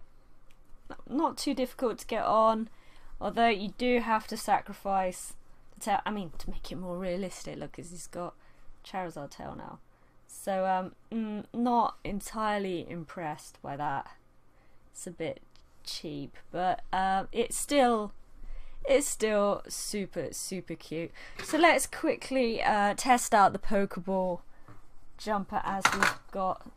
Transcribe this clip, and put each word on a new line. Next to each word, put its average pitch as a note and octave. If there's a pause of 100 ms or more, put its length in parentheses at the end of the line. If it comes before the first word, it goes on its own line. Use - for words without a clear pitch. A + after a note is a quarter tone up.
(1080)
not C#4+
too C#4
difficult B3
to -
get G#3+
on, A3 (500)
although A3
you G3+
do B3
have A3
to A3+
sacrifice F#3+ (400)
the -
tail. G3+
I G#3
mean, G3
to -
make -
it -
more F3+
realistic, F3+
look, D3
'cause E3
he's F3
got F3 (480)
Charizard E3
tail -
now. - (480)
So, F#3+
um, F#3 (160)
mm, G#3+
not A#3+
entirely G3+
impressed E3
by C#3
that. C#3+ (760)
It's -
a F#3
bit D#3+ (420)
cheap, C#3+ (140)
but, F3+ (100)
uh, F#3+
it's -
still A#3+ (720)
it's C#4+
still G#3
super, F3+
super -
cute. D#3+ (320)
So -
let's D#4+
quickly, C4
uh, G3+
test B3
out G3
the G3
Pokeball F#3+ (800)
jumper G#3
as F#3+ (100)
we've G3 (120)
got F#3+ (120)